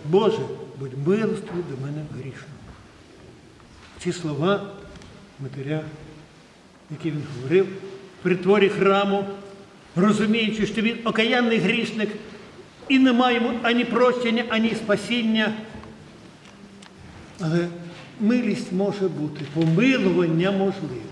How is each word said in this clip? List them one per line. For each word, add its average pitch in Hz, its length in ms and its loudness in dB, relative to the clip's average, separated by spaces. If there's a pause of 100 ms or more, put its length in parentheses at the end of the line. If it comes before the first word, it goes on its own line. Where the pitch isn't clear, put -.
«Боже, 196 340 4 (400)
будь 139 280 -6
милостивий 185 640 0
до 135 160 -8
мене 151 180 -6 (100)
грішного». 123 300 -12 (1500)
Ці 175 140 -4
слова 170 580 -2 (720)
Матеря, 135 400 -6 (1080)
які 151 200 -6
він 147 120 -4 (140)
говорив 160 320 2 (540)
при 180 140 2
творі 190 320 4
храму, 196 580 2 (720)
розуміючи, 214 680 2
що 220 160 -2
він 233 220 0
окаянний 226 540 2
грішник 214 520 0 (760)
і 269 100 4
не 262 140 8
має 247 220 4
йому 233 280 0
ані 240 220 2
прощення, 240 640 2
ані 220 260 2
спасіння. 220 800 0 (1900)
Але 170 280 0 (520)
милість 214 520 2
може 190 360 0
бути, 151 360 -4 (100)
помилування 175 960 4
можливе. 185 600 -2